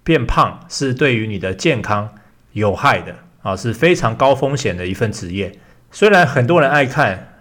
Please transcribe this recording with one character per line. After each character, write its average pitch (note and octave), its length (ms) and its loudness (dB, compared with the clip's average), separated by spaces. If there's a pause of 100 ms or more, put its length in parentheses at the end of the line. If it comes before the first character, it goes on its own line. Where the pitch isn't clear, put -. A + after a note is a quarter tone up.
变 D3+ 200 0
胖 A#2+ 440 0
是 C3 260 -4
对 C3 220 2
于 A2 100 -4
你 G#2 120 -6
的 F#2+ 140 -4
健 A#2 300 -2
康 G#2 320 -4 (380)
有 G#2 220 0
害 A#2+ 260 2
的 F2 160 -14 (260)
啊， F#2+ 140 -4
是 A2+ 160 -4
非 E3+ 220 2
常 A#2 200 -2
高 C3+ 200 4
风 C#3 220 -2
险 F#2+ 200 -4
的 F2+ 100 -6
一 F#2+ 80 -4
份 A2 160 -2
职 F2 220 -10
业。 F#2+ 200 -6 (380)
虽 - 180 4
然 F3+ 160 6
很 B2+ 220 0
多 E3+ 140 4
人 C3+ 100 2
爱 C#3+ 160 2
看， B2+ 540 -2